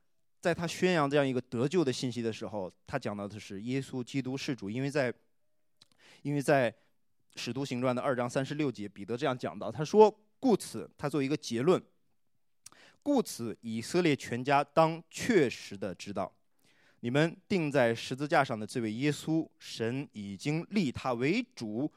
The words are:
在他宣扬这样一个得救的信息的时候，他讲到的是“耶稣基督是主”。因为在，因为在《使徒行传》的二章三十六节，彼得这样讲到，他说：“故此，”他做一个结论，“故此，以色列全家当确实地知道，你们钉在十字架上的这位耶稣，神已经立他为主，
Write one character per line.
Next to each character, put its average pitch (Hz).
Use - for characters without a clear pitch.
在 170
他 170
宣 180
扬 147
这 147
样 143
一 135
个 123
得 123
救 165
的 127
信 127
息 117
的 113
时 107
候， 95
他 147
讲 110
到 101
的 101
是 98
“耶 127
稣 131
基 131
督 127
是 135
主”。 98
因 127
为 139
在， 127
因 143
为 143
在 131
《使 -
徒 139
行 127
传》 127
的 123
二 135
章 120
三 135
十 147
六 147
节， 104
彼 98
得 113
这 147
样 127
讲 101
到， 101
他 151
说 208
：“故 220
此，” -
他 147
做 147
一 135
个 147
结 117
论 160
，“故 277
此， 113
以 113
色 170
列 156
全 123
家 143
当 160
确 170
实 -
地 98
知 -
道， 95
你 117
们 151
钉 160
在 123
十 127
字 143
架 160
上 113
的 107
这 123
位 110
耶 139
稣， 156
神 123
已 101
经 156
立 185
他 131
为 143
主， 120